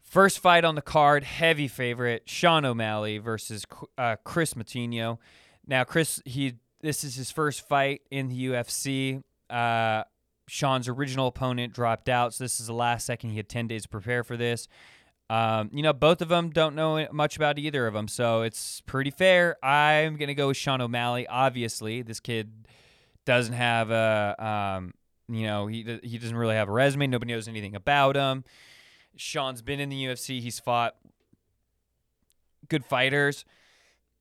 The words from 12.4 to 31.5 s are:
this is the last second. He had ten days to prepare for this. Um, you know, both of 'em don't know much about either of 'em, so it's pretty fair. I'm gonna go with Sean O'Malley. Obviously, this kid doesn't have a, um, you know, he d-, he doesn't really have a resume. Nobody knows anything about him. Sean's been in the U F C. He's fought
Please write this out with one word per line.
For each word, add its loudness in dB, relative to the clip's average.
this -4
is -10
the -6
last 0
second. -6
He -6
had -6
ten -4
days -6
to -14
prepare -2
for -8
this. -2
Um, 0
you -4
know, 4
both 6
of -2
'em 2
don't 2
know 0
much 0
about 0
either -2
of -2
'em, -2
so 2
it's -8
pretty -4
fair. 6
I'm 4
gonna -4
go 0
with 0
Sean 0
O'Malley. -2
Obviously, 0
this -12
kid -6
doesn't 4
have 2
a, 2
um, -4
you -4
know, -2
he -6
d-, -8
he -8
doesn't -6
really 2
have 2
a -6
resume. 4
Nobody -2
knows -6
anything -8
about 2
him. -2
Sean's -6
been -4
in -4
the -8
U -4
F -6
C. -8
He's -8
fought 0